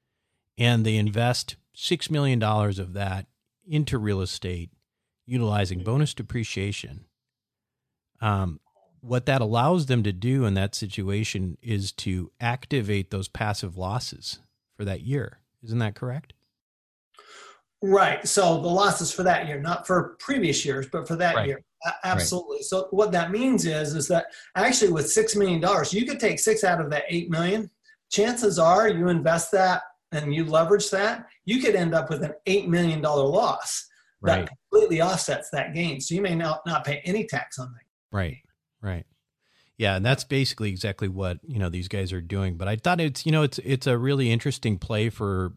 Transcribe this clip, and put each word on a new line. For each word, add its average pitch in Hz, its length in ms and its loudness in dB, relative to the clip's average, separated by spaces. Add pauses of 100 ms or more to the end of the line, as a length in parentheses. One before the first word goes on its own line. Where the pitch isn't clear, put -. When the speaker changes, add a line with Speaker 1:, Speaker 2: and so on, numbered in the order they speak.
(580)
Speaker 1:
And 117 260 4
they 110 120 2
invest 110 600 0 (180)
six - 360 -4
million 139 280 2
dollars 107 400 2
of 90 140 -8
that 95 340 -6 (400)
into 151 320 0
real 104 220 0
estate, 90 500 -6 (560)
utilizing 104 560 0
bonus 131 320 0
depreciation. 104 920 -6 (1160)
Um, 95 400 0 (400)
what 123 260 -2
that 135 140 2
allows 131 460 2
them 123 160 2
to 101 100 0
do 123 340 0
in 98 80 2
that 98 200 0
situation 98 840 -4
is 101 320 -4
to 92 380 -4 (100)
activate 117 680 -2
those 98 180 -6
passive 101 480 -4
losses - 640 -8 (380)
for 104 80 -8
that 98 180 -4
year. 127 380 -6 (220)
Isn't 117 180 -4
that 107 140 -2
correct? 127 380 -10 (1500)
Speaker 2:
Right. 190 440 4
So 170 360 4
the 175 60 -2
losses 185 440 2
for 185 120 -4
that 160 220 2
year, 147 140 -6
not 170 260 -4
for 175 320 0
previous 202 460 0
years, 135 260 -4
but - 160 -6
for 165 100 -4
that 170 180 2
Speaker 1:
Right. 113 140 0
Speaker 2:
year. 139 140 -4 (220)
A-, 165 40 -4
Speaker 1:
Right. 175 60 -4 (100)
Speaker 2:
absolutely. 175 580 -2
So 190 300 -2
what 196 200 4
that 170 180 2
means 220 360 2
is, 156 280 -2
is 151 140 -2
that - 180 2 (300)
actually 214 340 4
with 156 200 0
six 214 260 2
million 180 240 2
dollars, 175 320 2
you 233 140 0
could 277 120 -6
take 175 200 0
six 214 260 2
out 175 160 2
of 147 100 -4
that 147 180 -2
eight 170 220 -4
million. 180 400 0 (400)
Chances 214 480 2
are 185 300 6
you 175 200 2
invest 165 440 2
that 185 300 4 (300)
and 151 220 -2
you 160 120 0
leverage 165 440 4
that, 208 360 0 (180)
you 240 160 0
could 226 140 4
end 165 200 2
up 160 140 0
with 147 140 -4
an 151 100 -4 (140)
eight 190 220 2
million 170 340 2
dollar 147 240 2
loss 156 600 0 (360)
that 92 160 4
Speaker 1:
Right. 82 100 -4
Speaker 2:
completely - 540 2
offsets 170 480 0
that 147 240 -4
gain. 156 260 -4
So - 140 -4
you 196 80 0
may 180 120 0
not, 160 300 -2
not 156 200 -2
pay 143 200 -4
any 214 220 -2
tax - 320 -8
on 127 160 -12
that. - 80 -20 (340)
Speaker 1:
Right, 87 220 -2 (420)
right. 90 240 -6 (720)
Yeah, 98 200 2
and 95 100 0
that's 135 160 2
basically 127 480 -2
exactly 95 380 -4
what, 92 360 -4
you 127 140 -8
know, 92 100 0
these 90 200 -6
guys 95 240 -4
are 92 80 -4
doing. 92 360 -2
But 95 120 -6
I 107 80 -2
thought 175 240 0
it's, 151 260 -4
you 160 60 2
know, 156 100 4
it's, 143 160 0
it's 135 300 -2
a 123 100 2
really 131 320 0
interesting 117 480 0
play 110 320 -2
for 95 460 -2